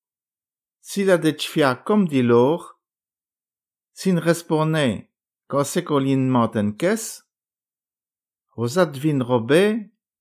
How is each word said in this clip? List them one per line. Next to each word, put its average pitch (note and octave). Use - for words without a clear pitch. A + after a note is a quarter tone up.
si -
la F#3+
déchfia D3
comme G#3
dit C#3
l'or, A#2+
si F#3+
ne E3
respondait D#3
qu'à C#3
ce F3
qu'on C#3+
lui C3+
demande B2+
une G#2
caisse, -
vous A#2+
advine D3
robé, D3+